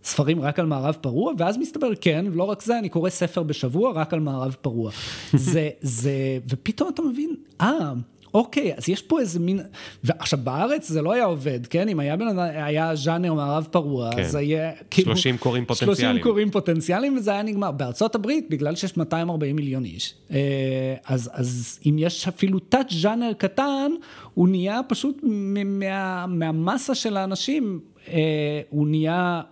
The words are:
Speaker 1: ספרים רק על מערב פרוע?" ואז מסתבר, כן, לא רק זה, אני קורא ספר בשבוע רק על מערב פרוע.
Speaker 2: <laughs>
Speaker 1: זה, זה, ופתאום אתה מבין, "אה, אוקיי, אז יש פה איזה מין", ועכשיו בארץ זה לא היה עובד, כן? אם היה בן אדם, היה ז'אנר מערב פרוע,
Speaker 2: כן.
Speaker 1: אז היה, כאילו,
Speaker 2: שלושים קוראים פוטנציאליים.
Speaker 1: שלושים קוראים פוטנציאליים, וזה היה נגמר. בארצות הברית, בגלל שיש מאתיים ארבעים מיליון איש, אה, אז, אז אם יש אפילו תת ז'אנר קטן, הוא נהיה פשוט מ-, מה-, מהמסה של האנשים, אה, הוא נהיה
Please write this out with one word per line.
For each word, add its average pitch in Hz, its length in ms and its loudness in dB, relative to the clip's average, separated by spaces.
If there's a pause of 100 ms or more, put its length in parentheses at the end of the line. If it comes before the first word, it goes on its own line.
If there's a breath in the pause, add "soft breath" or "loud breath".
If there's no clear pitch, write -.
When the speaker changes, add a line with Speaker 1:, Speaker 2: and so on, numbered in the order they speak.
Speaker 1:
ספרים 151 360 2
רק 143 180 0
על 170 80 2
מערב 147 340 0
פרוע?" 160 380 0
ואז 185 200 0
מסתבר, 269 420 -2
כן, 170 320 2
לא 165 120 0
רק 202 180 -4
זה, 233 160 0
אני 208 100 -2
קורא 170 220 0
ספר 175 320 -2
בשבוע 156 500 0
רק 160 200 -2
על 165 80 0
מערב 135 420 -2
פרוע. 113 280 -2 (260 loud breath)
Speaker 2:
<laughs> - 180 -4
Speaker 1:
זה, 143 360 4 (100)
זה, 127 320 0 (360)
ופתאום 214 460 -2
אתה 330 80 -4
מבין, 294 320 -2 (260)
"אה, 185 320 2 (420)
אוקיי, 233 420 2
אז - 120 -4
יש 190 140 0
פה 320 180 2
איזה 175 200 0
מין", 185 200 0 (440 loud breath)
ועכשיו 151 400 0
בארץ 214 440 0
זה 156 140 0
לא 170 100 2
היה 240 120 4
עובד, 139 420 0
כן? 185 220 2
אם 175 120 0
היה 147 160 0
בן 226 120 -2
אדם, 190 100 0
היה 156 580 0
ז'אנר 165 380 0
מערב 151 360 0
פרוע, 139 420 0
Speaker 2:
כן. 101 100 0
Speaker 1:
אז 87 120 0
היה, 156 360 0 (200)
כאילו, 185 160 6
Speaker 2:
שלושים 120 320 2
קוראים 123 260 0
פוטנציאליים. 175 320 2
Speaker 1:
שלושים 123 260 2
קוראים 214 280 4
פוטנציאליים, 180 680 0
וזה 214 140 0
היה 202 120 0
נגמר. 202 280 -2
בארצות 139 440 -2
הברית, 240 360 0
בגלל 147 260 0
שיש 190 200 -4
מאתיים 170 340 0
ארבעים 151 260 0
מיליון 131 280 -2
איש, 90 300 -8 (160)
אה, 143 80 0 (680)
אז, 123 260 -2
אז 123 540 -4
אם 147 120 4
יש 170 300 0
אפילו 190 300 0
תת 262 320 2
ז'אנר 214 480 0
קטן, 277 540 0 (420 loud breath)
הוא 180 140 6
נהיה 190 400 0
פשוט 285 340 -2
מ-, 202 560 0
מה-, 190 500 -2
מהמסה 170 680 0
של 220 220 -2
האנשים, 190 640 -2 (280)
אה, 165 120 0 (480)
הוא 147 200 2
נהיה 165 520 0 (120)